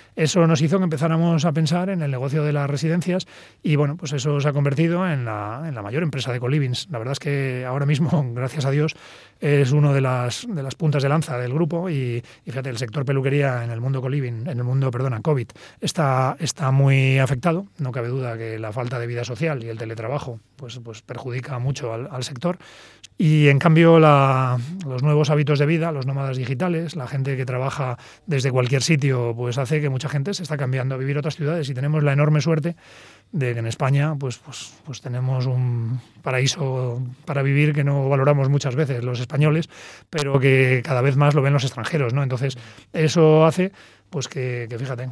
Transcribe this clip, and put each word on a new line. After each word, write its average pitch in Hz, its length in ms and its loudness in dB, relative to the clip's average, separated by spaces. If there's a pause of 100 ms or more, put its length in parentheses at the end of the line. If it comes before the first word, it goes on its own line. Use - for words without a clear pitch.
(140)
eso 165 320 4
nos 160 160 4
hizo 165 160 2
que 190 60 2
empezáramos 165 600 2
a 175 60 2
pensar 165 400 0
en 180 100 -2
el 139 120 -2
negocio 139 320 -2
de 151 80 0
las 143 180 -2
residencias 175 560 -2 (340)
y, 156 140 0
bueno, 143 220 2
pues 147 160 -8
eso 143 280 -2
se 139 80 0
ha 143 40 -2
convertido 165 580 0
en 131 140 -2
la, 110 420 -6
en 147 80 -8
la 110 80 -8
mayor 127 220 -4
empresa 131 280 -4
de 123 60 -4
co-livings. 127 540 -2
La 117 60 -6
verdad 117 120 -6
es 139 140 -6
que 135 420 -2
ahora 135 200 -2
mismo, 147 240 2 (200)
<laughs> 117 40 -8
gracias 127 320 -4
a 139 40 0
Dios, 151 240 0 (460)
es 143 320 4
uno 147 220 4
de 135 80 2
las, 127 440 -2
de 180 160 -6
las 135 120 -8
puntas 147 280 0
de 139 60 2
lanza 147 300 0
del 123 160 -4
grupo 170 340 -2
y, 123 340 -2 (220)
y 151 60 -14
fíjate, 131 180 -8
el 120 80 -8
sector 120 300 -6
peluquería 135 580 0
en 117 60 -4
el 117 100 -6
mundo 131 220 -2
co-living, 127 440 -4
en 123 120 -4
el 123 40 -4
mundo, 131 280 0
perdona, 120 320 -4
covid, 139 240 0 (340)
está, 135 580 0
está 143 320 -2
muy 135 480 4
afectado. 151 480 0 (120)
No 127 140 -4
cabe 120 160 -4
duda 123 280 -6
que 113 220 -8
la 110 140 -8
falta 123 260 -6
de 120 80 -6
vida 120 180 -6
social 127 400 -4
y 113 60 -10
el 113 80 -10
teletrabajo, 113 600 -8 (180)
pues, 123 280 -16
pues 110 160 -16
perjudica 123 580 -8
mucho 123 360 -4
al, 120 160 -8
al 127 140 -8
sector. 170 340 -6 (580)
Y, 156 300 4
en 139 120 6
cambio, 165 420 8
la, 135 580 6 (280)
los 127 160 -4
nuevos 147 280 2
hábitos 147 300 2
de 143 60 2
vida, 165 260 0
los 135 120 -6
nómadas 135 320 -4
digitales, 160 600 -4
la 127 100 -8
gente 135 300 -4
que 127 100 -4
trabaja 127 500 -4 (300)
desde 139 240 0
cualquier 127 320 2
sitio, 131 540 0
pues 123 200 -4
hace 143 240 -2
que 147 80 -2
mucha 131 200 -4
gente 147 260 -4
se 185 80 -8
está 151 140 -6
cambiando 131 380 -2
a 131 40 -6
vivir 139 180 -2
a 147 40 -2
otras 147 160 -4
ciudades 151 320 -4
y 139 60 -6
tenemos 147 280 0
la 143 100 4
enorme 151 280 4
suerte 160 360 0 (540)
de 131 220 -2
que 117 80 -4
en 113 60 -2
España, 143 520 0
pues, 131 200 -6
pues, - 360 -16 (100)
pues 135 160 -12
tenemos 127 460 -2
un 123 540 -2 (220)
paraíso 131 800 -2 (240)
para 139 180 -2
vivir 143 300 4
que 143 120 0
no 139 240 0
valoramos 139 400 4
muchas 139 260 0
veces 127 300 -2
los 123 160 -4 (140)
españoles, 151 340 2 (420)
pero 139 280 0
que 131 460 4
cada 131 160 0
vez 131 160 2
más 143 180 6
lo 147 80 4
ven 139 100 2
los 135 120 2
extranjeros, 123 500 -2
¿no? 143 80 0
Entonces, 127 340 -2 (360)
eso 156 520 6
hace, 180 280 2 (380)
pues, 135 180 -6
que, 123 420 -6
que 120 80 -8
fíjate, 127 340 -6